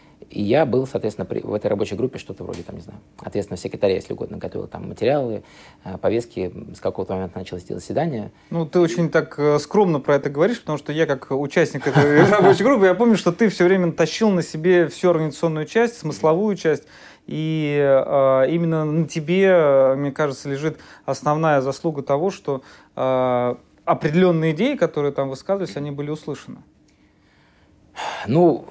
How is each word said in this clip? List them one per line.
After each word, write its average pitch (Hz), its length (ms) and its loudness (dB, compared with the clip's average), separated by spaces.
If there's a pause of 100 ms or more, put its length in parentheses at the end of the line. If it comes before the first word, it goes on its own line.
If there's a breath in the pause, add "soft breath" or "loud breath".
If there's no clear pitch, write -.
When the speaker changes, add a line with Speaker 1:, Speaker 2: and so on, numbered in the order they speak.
(300 soft breath)
Speaker 1:
И - 100 -8
я 120 260 2
был, 127 200 0
соответственно, 104 400 -6
при, - 140 -6
в - 120 -8
этой 104 140 -2
рабочей 101 300 -4
группе 127 220 -4
что-то - 260 -14
вроде, 85 180 -10
там, - 140 -14
не 85 60 -14
знаю, - 180 -20 (180)
ответственного - 420 -6
секретаря, 95 360 0
если - 160 -8
угодно, - 260 -10
готовил - 300 -10
там 87 200 -12
материалы, 117 540 -2 (420 loud breath)
э, 92 140 -10
повестки, 95 540 -4 (220)
с - 60 -20
какого-то 95 340 -6
момента 92 260 -8
началось 87 240 -12
эти - 80 -14
заседания. 117 580 -6 (200 soft breath)
Speaker 2:
Ну, 165 140 -4
ты 151 140 -2
очень 170 320 2
так, 151 260 0
э, 147 220 2
скромно 175 400 2
про 143 160 0
это 143 160 0
говоришь, 175 300 0
потому 151 180 -6
что 151 140 -10
я, 156 140 0
как 139 260 -4
участник 147 560 -2
этой 147 360 6
<laughs> 196 60 4
рабочей 196 320 6
группы, 220 240 4
я 185 80 6
помню, 226 220 4
что 170 160 0
ты 220 160 2
всё 180 160 0
время 180 260 4
тащил 175 400 0
на 180 120 2
себе 170 440 2
всю 180 240 0
организационную 160 560 -2
часть, 233 320 0
смысловую 165 560 0
часть, 160 300 -2 (420 loud breath)
и, 156 560 -4
э, 135 680 4
именно 160 340 0
на 151 240 0
тебе, 175 400 0
э, 139 480 6
мне 139 160 -4
кажется, 143 360 -4
лежит 147 300 -4 (260 loud breath)
основная 151 560 0
заслуга 139 420 -4
того, 147 280 0
что, 135 320 -6 (320 loud breath)
э, 127 600 0 (300)
определённые 160 680 2
идеи, 233 240 -2
которые 147 360 -2
там 139 180 -4
высказывались, 185 460 -6
они 147 140 -8
были 143 200 -8
услышаны. - 480 -12 (1700 loud breath)
Speaker 1:
Ну, 160 440 2